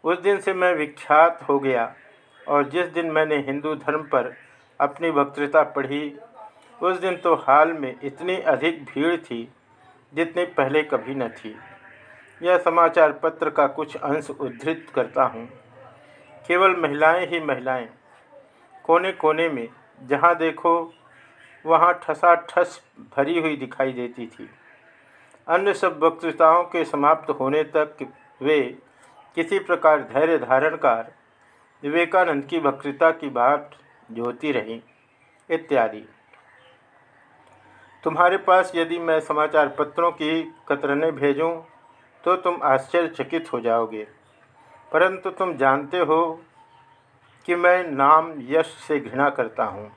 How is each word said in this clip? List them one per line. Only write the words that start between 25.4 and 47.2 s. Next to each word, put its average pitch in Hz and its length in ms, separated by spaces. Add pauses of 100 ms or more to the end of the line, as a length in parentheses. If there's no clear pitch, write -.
अन्य 190 260
सब 156 280
वक्तृताओं 165 600
के 170 200
समाप्त 151 460
होने 143 320
तक 151 340 (460)
वे 135 360 (560)
किसी 165 240
प्रकार 165 420
धैर्य 139 380
धारण 135 380
कर 117 360 (720)
विवेकानंद 165 640
की 170 140
वक्तृता 143 520
की 160 180
बात 131 420 (400)
जोती 120 420
रहीं 113 280 (680)
इत्यादि। 127 580 (2000)
तुम्हारे 175 320
पास 185 380
यदि 165 240
मैं 165 220
समाचार 151 480
पत्रों 151 440
की 160 420 (140)
कतरनें 143 480
भेजूं, 151 460 (600)
तो 180 120
तुम 180 260
आश्चर्यचकित 160 880
हो 123 80
जाओगे, 113 480 (840)
परंतु 185 380
तुम 185 260
जानते 139 420
हो 160 420 (1040)